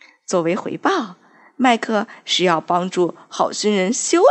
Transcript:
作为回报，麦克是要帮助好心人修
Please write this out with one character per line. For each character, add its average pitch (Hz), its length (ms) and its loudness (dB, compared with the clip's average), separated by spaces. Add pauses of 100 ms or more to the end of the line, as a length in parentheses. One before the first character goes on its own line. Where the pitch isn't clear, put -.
(240)
作 180 180 0
为 170 120 0
回 - 220 -8
报， 262 400 -2 (400)
麦 247 200 2
克 220 300 -2 (180)
是 - 200 -2
要 165 160 2
帮 175 280 -2
助 180 280 -2 (120)
好 - 220 -2
心 208 240 -2
人 190 180 0
修 349 380 0